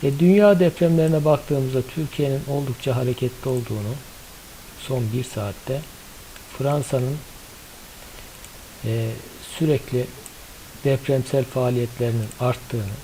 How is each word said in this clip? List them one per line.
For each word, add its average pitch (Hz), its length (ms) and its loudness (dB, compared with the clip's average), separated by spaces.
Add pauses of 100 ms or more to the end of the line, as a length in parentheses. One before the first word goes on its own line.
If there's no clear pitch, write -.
Ve 143 160 0
dünya 196 400 8
depremlerine 165 640 4
baktığımızda 135 560 2
Türkiye'nin 139 680 -2
oldukça 139 480 -2
hareketli 123 540 -2
olduğunu 113 460 -2 (840)
son 131 240 -2 (100)
bir 127 100 0
saatte, 113 580 -6 (760)
Fransa'nın, 139 600 0 (1700)
e, 113 240 0 (500)
sürekli 131 460 2 (800)
depremsel 135 600 2
faaliyetlerinin 120 840 0 (120)
arttığını 117 540 -2 (100)